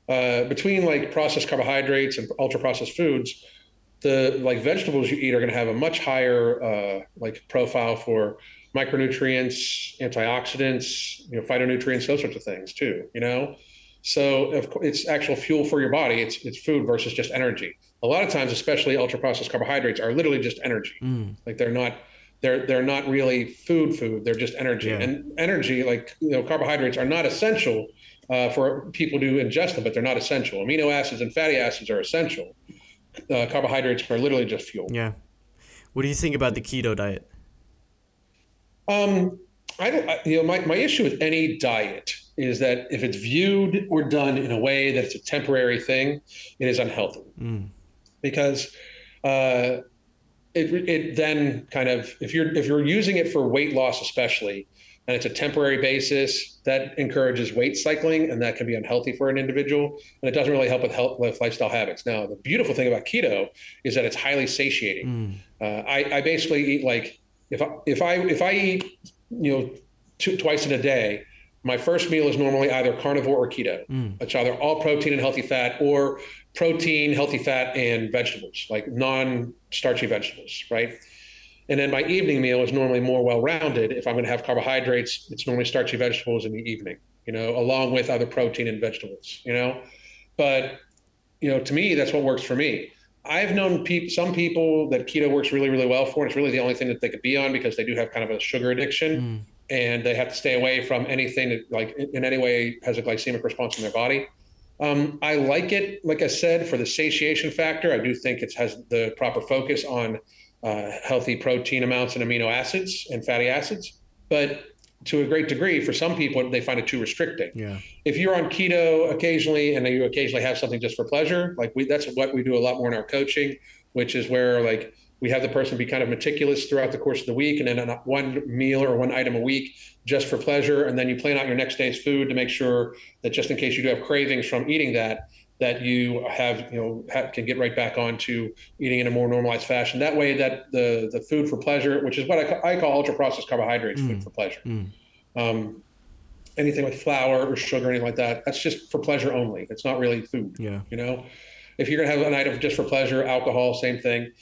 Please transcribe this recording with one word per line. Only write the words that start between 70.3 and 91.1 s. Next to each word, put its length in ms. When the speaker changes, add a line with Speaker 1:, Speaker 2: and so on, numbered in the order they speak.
Speaker 1:
twice 300
in 60
a 80
day, 420
my 140
first 340
meal 160
is 100
normally 320
either 280
carnivore 480
or 40
keto. 380
Speaker 2:
Mm. 340
Speaker 1:
It's 140
either 220
all 220
protein 340
and 60
healthy 220
fat 400
or 380
protein, 580
healthy 260
fat, 360
and 360
vegetables, 580
like, 200
non-starchy 1160
vegetables, 640
right? 240
And 100
then 120
my 120
evening 380
meal 220
is 100
normally 260
more 240
well-rounded. 720
If 140
I'm 80
gonna 120
have 160
carbohydrates, 880
it's 160
normally 180
starchy 320
vegetables 480
in 60
the 180
evening, 280
you 60
know, 240
along 360
with 160
other 160
protein 420
and 140
vegetables, 640
you 80
know? 280
But, 440